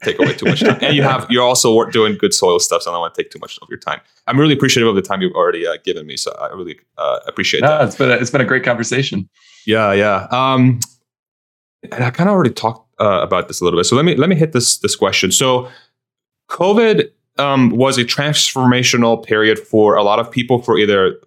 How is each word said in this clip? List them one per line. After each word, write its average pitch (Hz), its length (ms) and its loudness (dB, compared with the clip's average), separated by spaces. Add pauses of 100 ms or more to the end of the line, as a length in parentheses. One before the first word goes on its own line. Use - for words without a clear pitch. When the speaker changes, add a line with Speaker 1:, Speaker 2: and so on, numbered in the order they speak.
Speaker 1:
take - 160 -4
away - 160 -2
too - 100 -8
much - 160 0
time. - 220 2
And 147 120 0
you 139 80 2
have, 131 240 -2
Speaker 2:
<laughs> - 40 -6
Speaker 1:
you're 123 140 2
also 123 280 2
wor-, 113 180 2
doing 107 280 0
good 101 160 0
soil 87 260 2
stuff, 85 220 -2
so 87 80 -8
I 85 40 -6
don't 87 60 -6
wanna 85 160 -8
take 85 140 -8
too - 80 -20
much - 240 -18
of - 80 -20
your - 80 -12
time. - 240 -10 (240)
I'm 127 120 0
really 151 140 4
appreciative 127 380 2
of 98 60 0
the 95 60 2
time 95 200 -6
you've 90 100 -2
already, 85 340 0
uh, 80 160 -6
given 82 240 -6
me, 69 120 -14
so - 200 -8
I 78 100 -8
really, 87 300 -12 (200)
uh, 67 280 -4
appreciate - 360 -4
Speaker 2:
No, 143 60 4
Speaker 1:
that. 151 180 2
Speaker 2:
it's 95 100 -8
been 131 140 2
a, 120 60 4
it's 117 140 -4
been 135 120 2
a - 20 -2
great 127 200 0
conversation. 120 680 -4 (360)
Speaker 1:
Yeah, 107 280 2
yeah. 101 360 2
Um, 127 500 2 (1080)
and 127 140 -4
I 123 60 -2
kinda 175 200 0
already 170 200 2
talked, - 360 -6 (140)
uh, 101 220 2
about 92 260 -2
this - 140 -10
a - 20 2
little 85 160 2
bit. 87 40 2
So 117 120 2
let 151 80 2
me, 170 120 2
let 143 120 2
me 185 80 2
hit 156 160 0
this, - 240 0
this - 180 -4
question. - 380 0
So 127 380 0 (800)
covid, 208 600 2 (280)
um, 139 320 2
was 131 260 0
a 120 80 0
transformational 123 1200 0
period 107 340 2
for 107 380 2
a 104 60 4
lot 101 160 2
of 117 120 -4
people, 123 300 -2
for 113 180 0
either 101 480 2